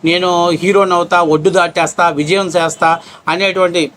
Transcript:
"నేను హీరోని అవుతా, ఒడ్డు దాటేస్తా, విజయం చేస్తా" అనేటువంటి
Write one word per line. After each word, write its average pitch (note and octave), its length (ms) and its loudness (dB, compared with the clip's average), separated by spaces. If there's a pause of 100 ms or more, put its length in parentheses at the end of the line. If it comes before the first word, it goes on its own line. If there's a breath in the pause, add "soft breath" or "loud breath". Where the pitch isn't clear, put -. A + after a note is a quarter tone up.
"నేను F3 440 0
హీరోని F#3 440 0
అవుతా, F3 280 2
ఒడ్డు D#3 280 2
దాటేస్తా, E3+ 600 0
విజయం E3 380 -2
చేస్తా" E3 520 -2 (280 loud breath)
అనేటువంటి F3 680 -2